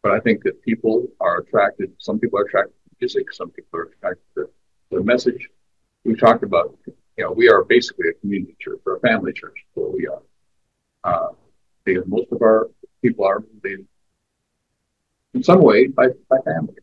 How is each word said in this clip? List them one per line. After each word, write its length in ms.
But 100
I 80
think 220
that 200
people 440
are 180
attracted, 600
some 200
people 200
are 60
attracted 300
to 260
music, 320
some 180
people 300
are 40
attracted 500
to 160
the 120
message. 460
We 120
talked 260
about, 340
you 380
know, 80
we 160
are 160
basically 460
a 40
community 460
church, 240
or 120
a 40
family 320
church, 240
is 180
what 200
we 120
are. 160
Uh, 240
because 220
most 260
of 100
our 260
people 240
are 180
in, 220
in 80
some 200
way 260
by, 180
by 160
family. 380